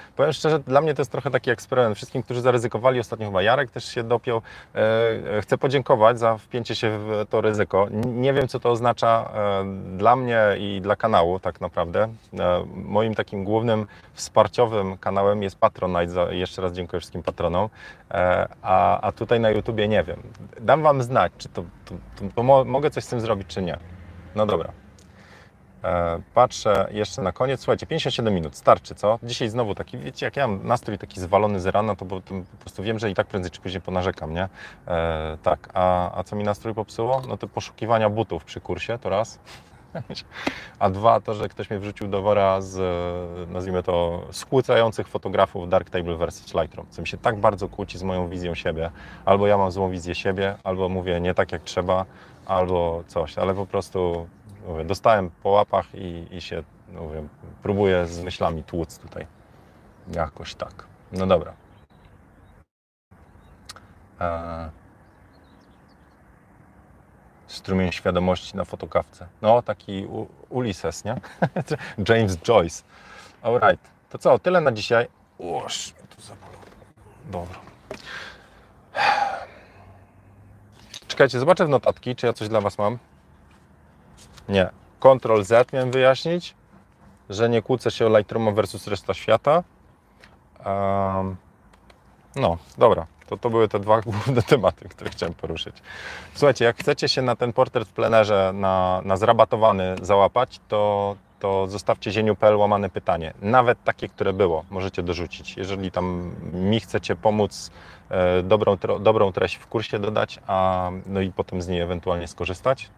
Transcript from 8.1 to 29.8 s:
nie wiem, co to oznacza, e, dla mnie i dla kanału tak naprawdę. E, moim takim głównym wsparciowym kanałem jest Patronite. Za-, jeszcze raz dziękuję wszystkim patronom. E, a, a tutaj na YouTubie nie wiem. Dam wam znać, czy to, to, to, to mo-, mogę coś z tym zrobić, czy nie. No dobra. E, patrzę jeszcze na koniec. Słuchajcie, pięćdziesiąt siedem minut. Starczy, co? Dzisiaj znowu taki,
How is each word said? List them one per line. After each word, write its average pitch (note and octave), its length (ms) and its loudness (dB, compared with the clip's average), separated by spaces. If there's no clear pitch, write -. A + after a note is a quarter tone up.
nie C3+ 120 4
wiem, C3 160 2
co B2 120 -6
to A#2+ 100 2
oznacza, A#2 640 2
e, G2 640 -2
dla A2 200 6
mnie A#2+ 260 2
i G2+ 220 -6
dla G2+ 160 0
kanału F#2+ 440 2
tak F2 200 -8
naprawdę. F2+ 480 -2
E, F2+ 260 0
moim G#2+ 400 -2
takim G2+ 300 -6
głównym A2 420 0
wsparciowym G#2 840 0
kanałem G2+ 440 0
jest F#2+ 160 -6
Patronite. F2+ 500 0
Za-, F2 240 -2
jeszcze F2+ 300 -6
raz F2+ 100 -4
dziękuję F2 280 -8
wszystkim E2+ 220 -12
patronom. F2 460 -2
E, F2+ 380 2
a, F#2+ 380 2
a G2+ 120 -2
tutaj A#2 280 0
na A2 100 4
YouTubie G#2+ 380 0
nie G2 160 2
wiem. - 180 -10
Dam C3 220 4
wam C#3+ 200 4
znać, A#2 360 2
czy - 100 -16
to, - 140 -10
to, - 320 -16
to, - 80 -10
to A#2 80 -2
mo-, C3+ 220 6
mogę C#3 260 0
coś - 140 -6
z - 40 -16
tym B2 120 -4
zrobić, G#2+ 280 -2
czy G2 140 -6
nie. E2+ 160 -4
No G#2+ 120 2
dobra. F2+ 260 -2
E, E2+ 360 0
patrzę G#2+ 560 2
jeszcze G#2 320 -4
na F#2 100 -2
koniec. C3 280 -2
Słuchajcie, - 260 -2
pięćdziesiąt D#3 280 -4
siedem A2 200 0
minut. D#2+ 220 -4
Starczy, - 380 4
co? A2 280 0
Dzisiaj A#2+ 260 -4
znowu G#2+ 260 -2
taki, G2+ 240 -10